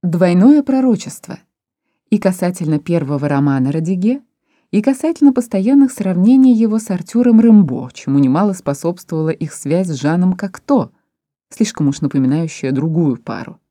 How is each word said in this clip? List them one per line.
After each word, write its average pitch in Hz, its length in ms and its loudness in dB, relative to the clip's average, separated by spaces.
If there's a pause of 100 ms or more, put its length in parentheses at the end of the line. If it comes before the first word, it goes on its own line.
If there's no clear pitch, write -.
Двойное 185 600 4
пророчество. 262 720 -4 (720)
И 208 80 2
касательно 175 640 -2
первого 147 480 -4
романа 139 420 0
Радиге, 185 540 -2 (480)
и 208 100 0
касательно 285 500 2
постоянных 247 600 0
сравнений 220 600 2
его 220 280 2
с 220 100 -12
Артюром 226 500 2
Рембо, 165 520 4
чему 139 260 -2
немало 151 340 2
способствовала 160 760 -6
их 160 240 -6
связь 170 340 -4
с 160 80 -6
Жаном 165 380 0
Кокто, 190 580 -4 (600)
слишком - 360 -4
уж 139 140 -2
напоминающая 143 720 -2
другую 151 440 -2
пару - 440 -14 (100)